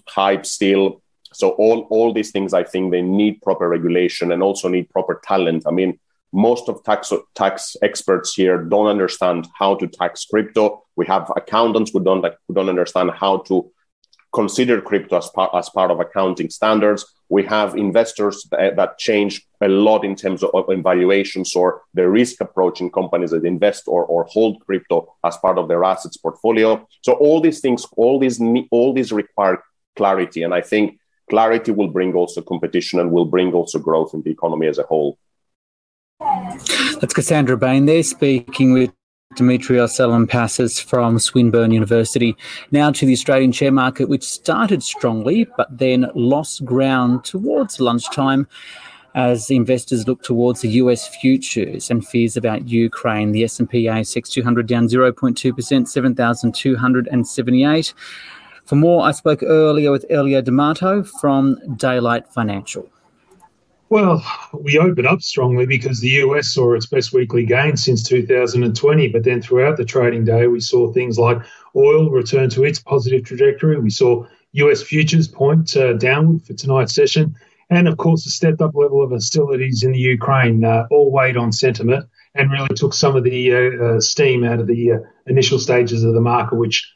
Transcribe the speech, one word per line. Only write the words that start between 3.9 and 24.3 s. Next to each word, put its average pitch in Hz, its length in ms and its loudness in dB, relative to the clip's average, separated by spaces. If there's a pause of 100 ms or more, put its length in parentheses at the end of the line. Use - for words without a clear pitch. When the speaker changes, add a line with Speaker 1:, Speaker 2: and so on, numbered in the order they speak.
Speaker 1:
and 87 160 -2
also 98 220 -4
need 90 280 -2
proper 87 180 -4 (160)
talent. 85 360 0
I 78 120 0
mean, 92 120 0 (400)
most 117 380 0
of - 140 -10
tax, - 280 -4 (220)
tax - 480 -4
experts 98 480 -2 (100)
here 92 180 2 (160)
don't 104 220 2
understand 90 520 -2 (140)
how 98 140 2
to 92 120 -6
tax - 380 -8
crypto. 107 580 -2 (120)
We 85 120 -4
have 92 280 -2
accountants 110 560 -2
who - 120 -2
don't, 92 220 0 (220)
who 90 60 -12
don't 95 220 -2
understand 90 360 -2 (120)
how 98 100 2 (160)
to 95 60 0 (800)
consider 117 480 0
crypto 95 360 -2
as 87 120 -4
part, 95 240 -2
as 87 160 -4
part 92 220 0
of 85 80 -2
accounting 90 500 -4
standards. 104 520 0 (280)
We - 140 2 (120)
have 104 140 0 (180)
investors 104 480 -2 (160)
that, 90 240 0
that 92 220 -2 (100)
change 101 260 0 (280)
a 101 80 2
lot 101 400 2
in 98 60 -6
terms 95 280 -6
of, 92 100 -2
of 92 300 -2
valuations 92 720 0
or 90 280 0 (100)
the 90 140 2 (120)
risk 123 280 -2
approach 92 340 -2
in 90 100 -6
companies 90 400 -4
that 82 140 -2
invest 90 420 -2
or, 85 160 0 (100)
or 85 120 0
hold 107 280 0 (120)